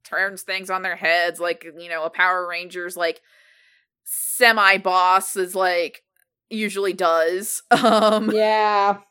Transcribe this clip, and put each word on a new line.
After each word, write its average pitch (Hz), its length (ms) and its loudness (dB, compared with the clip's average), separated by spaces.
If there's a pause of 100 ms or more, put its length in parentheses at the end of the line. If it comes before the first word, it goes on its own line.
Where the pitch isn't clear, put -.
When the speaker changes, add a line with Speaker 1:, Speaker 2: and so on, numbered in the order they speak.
Speaker 1:
turns 190 380 -6
things 190 280 -8
on 185 120 -4
their 180 140 -6
heads, 170 420 0
like, 170 260 -6 (140)
you 170 120 -18
know, 160 140 -6
a 165 40 -6
Power 180 400 0
Rangers, 175 480 -10
like, 170 240 -4 (840)
semi-boss 190 1300 2
is, 185 180 -4
like, 180 480 -2 (460)
usually 202 460 -4
does. 175 720 0
<laughs> - 40 -20
Um, 214 640 4
Speaker 2:
Yeah. 214 640 2 (120)